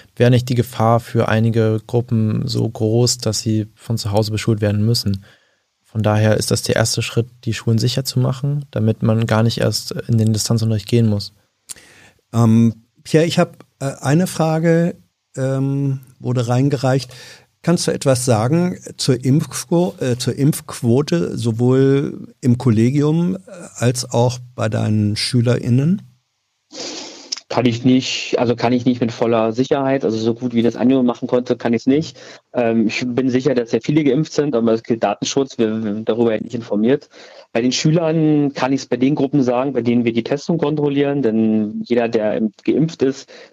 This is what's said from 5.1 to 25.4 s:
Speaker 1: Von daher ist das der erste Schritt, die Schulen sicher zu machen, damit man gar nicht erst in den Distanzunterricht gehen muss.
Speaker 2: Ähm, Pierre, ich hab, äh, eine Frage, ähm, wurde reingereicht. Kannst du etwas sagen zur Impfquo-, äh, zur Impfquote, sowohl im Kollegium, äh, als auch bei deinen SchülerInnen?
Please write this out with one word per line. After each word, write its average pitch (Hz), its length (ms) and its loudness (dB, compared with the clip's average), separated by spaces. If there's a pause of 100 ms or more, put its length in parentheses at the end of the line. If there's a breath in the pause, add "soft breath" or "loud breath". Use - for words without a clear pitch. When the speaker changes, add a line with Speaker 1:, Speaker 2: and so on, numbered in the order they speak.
Speaker 1:
Von 110 220 -4
daher 107 320 4
ist - 160 -2
das 123 100 0
der - 140 0
erste 117 260 0
Schritt, 117 240 -4 (160)
die 117 100 -4
Schulen 113 260 0
sicher 123 260 -2
zu - 160 -2
machen, 139 500 -2
damit 110 320 -2
man 113 240 2
gar 110 160 2
nicht 117 160 0
erst 113 320 -2
in - 280 -2
den 110 140 2
Distanzunterricht 110 540 -2
gehen 117 220 2
muss. 101 240 -4 (1000 loud breath)
Speaker 2:
Ähm, 113 520 4 (180)
Pierre, 160 240 2
ich 175 140 0
hab, 170 240 -4 (160)
äh, 139 100 -4 (100)
eine 165 280 2
Frage, 165 640 0 (420)
ähm, 135 640 -2 (220)
wurde 123 260 -2
reingereicht. 127 640 0 (480 loud breath)
Kannst 170 280 0
du - 20 2
etwas 127 340 0
sagen 139 540 0 (200)
zur 127 180 0
Impfquo-, 160 840 0
äh, 127 160 -2
zur 120 200 -4
Impfquote, 139 1000 0
sowohl 127 1040 0
im 120 160 2
Kollegium, 143 800 2
äh, 190 40 -8 (360)
als 123 380 -2
auch 123 260 0 (160)
bei 110 140 -4
deinen 107 480 0
SchülerInnen? 123 840 0 (1500 loud breath)